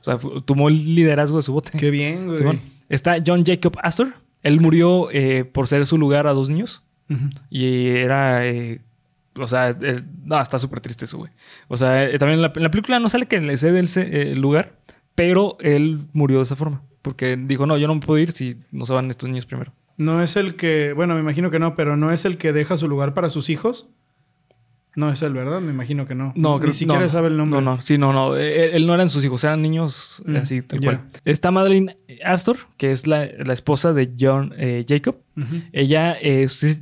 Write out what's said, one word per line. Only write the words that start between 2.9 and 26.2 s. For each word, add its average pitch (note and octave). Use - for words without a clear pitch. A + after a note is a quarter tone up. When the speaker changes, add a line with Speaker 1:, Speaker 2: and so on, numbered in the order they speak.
Speaker 1:
John F3
Jacob F3+
Astor. A#3+
Él D3
murió, E3+
eh, C3
por C3
ceder C#3+
su D#3+
lugar D3
a D3
dos C3+
niños. F3+
Speaker 2:
Ujú. C#3
Speaker 1:
Y B2+
era, B2+
eh, A#2+
o B2+
sea, B2+
él, B2
no, C#3+
está B2+
súper C3
triste A#2+
eso, -
güey. -
O B2
sea, C3
eh, D3
también D3
en -
la, D#3+
en D#3+
la D#3
película G#3+
no A#3
sale B3
que G#3
le D3
cede E3
el F3+
ce-, F#3
eh, D3+
el C3+
lugar, D3
pero F3+
él D3
murió C#3
de C3
esa C3
forma. D3
Porque B2+
dijo, C3+
"No, D#3
yo D3
no D#3
me D3+
puedo D#3
ir E3
si B2
no C3
se C3
van C3
estos B2+
niños B2+
primero". B2
Speaker 2:
No D#3+
es E3+
el F#3+
que, D3+
bueno, E3+
me D#3+
imagino D#3
que D#3+
no, E3
pero D3
no D#3
es E3+
el F#3
que D#3+
deja D3
su D#3
lugar C#3+
para F3
sus C#3
hijos. A3
No D3+
es C#3
él, D3
¿verdad? C3+
Me E3+
imagino C3+
que C#3
no. C3